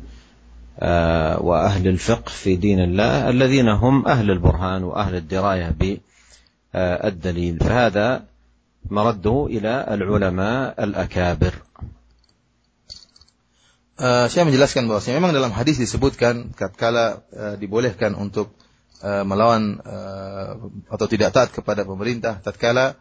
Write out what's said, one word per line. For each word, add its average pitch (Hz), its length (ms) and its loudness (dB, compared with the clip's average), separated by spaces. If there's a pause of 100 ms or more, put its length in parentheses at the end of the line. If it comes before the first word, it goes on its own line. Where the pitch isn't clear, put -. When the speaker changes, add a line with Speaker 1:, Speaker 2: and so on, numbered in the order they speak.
(800)
Speaker 1:
آه، 82 640 2
وأهل 92 440 2
الفقه - 440 0
في 95 240 0
دين 95 240 2
الله 104 500 2
الذين 127 380 4
هم 120 400 4
أهل 110 240 2
البرهان 92 520 2
وأهل 90 440 -4
الدراية 92 480 0
بالدليل، 90 1800 -4
فهذا 110 640 2 (640)
مرده 107 500 0 (140)
إلى 110 220 -2 (180)
العلماء 101 920 -2
الأكابر. 90 680 -2 (2500)
Speaker 2:
Eh, 123 320 2
saya 170 240 2
menjelaskan 131 400 2
bahwasanya 120 320 0
memang 175 160 2
dalam 123 160 0
hadis 123 240 0
disebutkan 120 800 0
tatkala, 117 720 -2
eh, 104 320 -8
dibolehkan 104 560 -2
untuk, 101 320 -4 (560)
eh, 101 160 -2
melawan, 107 640 2
eh, 98 720 -12 (320)
atau 107 160 -2
tidak 101 240 2
taat 120 240 2
kepada 104 320 -4
pemerintah, 107 560 -6
tatkala 123 600 0